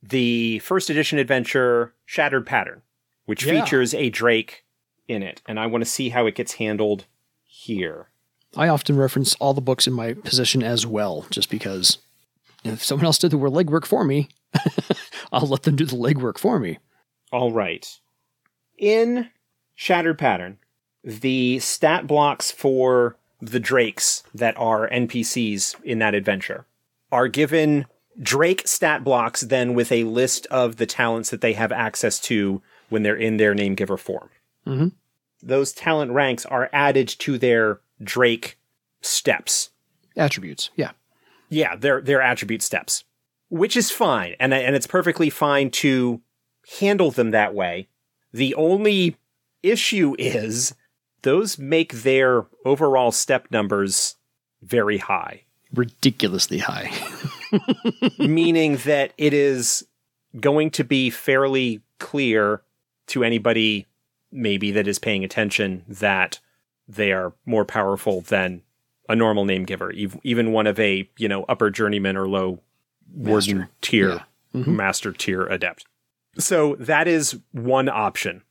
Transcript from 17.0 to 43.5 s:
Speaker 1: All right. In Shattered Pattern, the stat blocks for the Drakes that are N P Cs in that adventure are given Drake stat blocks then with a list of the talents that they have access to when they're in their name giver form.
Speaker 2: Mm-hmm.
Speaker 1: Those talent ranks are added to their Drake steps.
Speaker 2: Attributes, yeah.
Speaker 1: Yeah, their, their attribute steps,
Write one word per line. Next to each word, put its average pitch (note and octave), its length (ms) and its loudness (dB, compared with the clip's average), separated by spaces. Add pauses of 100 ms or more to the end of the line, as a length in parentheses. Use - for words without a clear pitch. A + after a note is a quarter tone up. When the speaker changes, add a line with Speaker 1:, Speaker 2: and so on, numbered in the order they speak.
Speaker 1:
All B2 220 0
right. F#2 340 -2 (880)
In A#3 540 2 (460)
Shattered E3 420 2
Pattern, G2 400 -2 (460)
the B2+ 560 0
stat D#3 480 0
blocks D3 420 2
for B2+ 680 2 (240)
the A2+ 200 -4
Drakes A#2 640 0 (100)
that A2+ 220 0
are A2+ 320 0
N B2 180 0
P A#2+ 160 -4
Cs G#2+ 640 -4
in A#2 160 -2
that G#2+ 160 2
adventure G2 500 -4 (460)
are B2+ 160 2
given D3 580 2 (340)
Drake D#3 460 0
stat D3+ 380 0
blocks A#2+ 380 0
then B2 320 0
with A#2+ 180 2
a A#2 100 2
list A#2 480 0
of B2 260 0
the A2+ 100 -2
talents A#2 440 0
that A2 100 -8
they A#2 120 2
have A2 180 -2
access A2+ 520 -2
to G2+ 400 -2 (260)
when A2 160 -2
they're G#2 100 2
in A2 220 -2
their G#2+ 180 6
name G2+ 220 -2
giver G2 200 -2
form. - 320 -10 (380)
Speaker 2:
Mm-hmm. C#3 220 0 (520)
Speaker 1:
Those C3+ 320 -2
talent D3+ 380 -2
ranks C3 340 0
are B2+ 280 -2
added C#3 340 4 (140)
to C#3 180 -2
their A2+ 400 2 (240)
Drake A#2 560 0 (440)
steps. - 680 -2 (460)
Speaker 2:
Attributes, F#2 580 -2
yeah. - 180 -6 (580)
Speaker 1:
Yeah, C#3 260 0
their, C3+ 240 2
their C3+ 220 2
attribute A2+ 400 -2
steps, - 420 -4 (460)